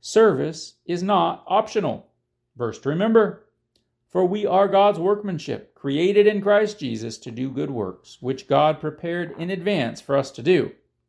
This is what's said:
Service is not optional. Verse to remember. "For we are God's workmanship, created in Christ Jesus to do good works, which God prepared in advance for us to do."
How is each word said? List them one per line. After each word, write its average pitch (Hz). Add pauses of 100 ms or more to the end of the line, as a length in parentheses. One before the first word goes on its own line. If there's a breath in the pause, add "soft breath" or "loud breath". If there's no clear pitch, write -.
Service 160 (100)
is 175
not 180
optional. 196 (500)
Verse 117
to 135
remember. 208 (640)
"For 185
we 202
are 196
God's 196
workmanship, 190
created 185
in 208
Christ 208
Jesus 113
to 127
do 123
good 143
works, 101
which 127
God 147
prepared 170
in 170
advance 175
for 139
us 139
to -
do." 160 (360)